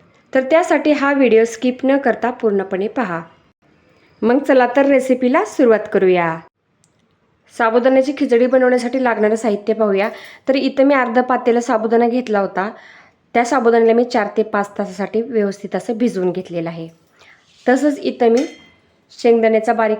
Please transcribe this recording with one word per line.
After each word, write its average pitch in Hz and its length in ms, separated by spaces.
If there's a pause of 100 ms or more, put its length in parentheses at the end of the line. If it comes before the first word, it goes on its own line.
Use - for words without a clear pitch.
(340)
तर 262 80
त्यासाठी 311 500
हा 277 200
व्हिडिओ 233 320
स्किप 247 400
न 269 120
करता 240 340
पूर्णपणे 202 580
पहा. 180 320 (1000)
मग 240 200
चला 262 240 (100)
तर 277 100
रेसिपीला 262 580
सुरुवात 220 480
करूया. 175 480 (1160)
साबुदाण्याची 262 600
खिचडी 240 280
बनवण्यासाठी 254 580
लागणारं 220 320
साहित्य 214 360
पाहूया. 208 380 (380)
तर 269 60
इथं 269 300
मी 285 100
अर्ध 247 260
पातेलं 240 400
साबुदाणा 233 480
घेतला 233 320
होता. 190 300 (640)
त्या 240 100
साबुदाण्याला 233 500
मी 240 100
चार 226 320
ते 220 60
पाच 208 360
तासासाठी 196 440
व्यवस्थित 208 540
असं 220 220
भिजवून 185 340
घेतलेलं 170 380
आहे. 165 180 (800)
तसंच 277 300
इथं - 300
मी 247 180 (720)
शेंगदाण्याचा 226 540
बारीक 220 280